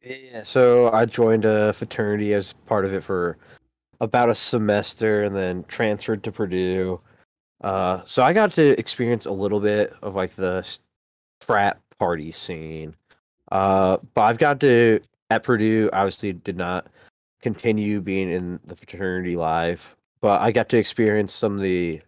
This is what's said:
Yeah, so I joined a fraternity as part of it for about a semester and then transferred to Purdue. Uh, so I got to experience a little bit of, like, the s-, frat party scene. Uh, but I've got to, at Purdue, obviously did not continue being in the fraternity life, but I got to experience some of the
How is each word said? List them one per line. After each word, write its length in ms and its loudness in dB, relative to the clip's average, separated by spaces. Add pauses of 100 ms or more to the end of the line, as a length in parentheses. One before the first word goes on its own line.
Yeah, 360 -14
so 480 4
I 140 4
joined 400 2
a 280 2
fraternity 600 -2
as 180 -4
part 320 -4
of 80 -4
it 80 -4
for 380 -4 (640)
about 280 2
a 60 2
semester 880 0
and 120 -4
then 280 -4
transferred 640 -4
to 60 -6
Purdue. 720 -4 (600)
Uh, 440 -4
so 160 -2
I 100 4
got 200 2
to 280 4
experience 460 -4
a 60 -6
little 280 -2
bit 340 0 (100)
of, 100 -8
like, 200 -4
the 240 -4
s-, 260 -10 (580)
frat 380 0 (180)
party 340 -2
scene. 600 -10 (580)
Uh, 460 2 (160)
but 80 2
I've 160 2
got 220 2
to, 400 6 (320)
at 100 2
Purdue, 500 0
obviously 420 -4
did 220 -10
not 300 -6 (560)
continue 580 -2
being 320 -4
in 320 -6
the 120 -18
fraternity 600 -6
life, 600 -4 (260)
but 180 4
I 120 4
got 180 4
to 80 4
experience 560 2
some 220 -2
of 60 -4
the 460 0